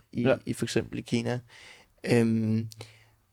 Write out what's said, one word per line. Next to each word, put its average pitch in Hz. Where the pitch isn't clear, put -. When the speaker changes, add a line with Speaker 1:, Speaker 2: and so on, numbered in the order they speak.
Speaker 1:
i, -
Speaker 2:
Ja. 120
Speaker 1:
i -
for -
eksempel 113
i 117
Kina. 120
Øhm, 113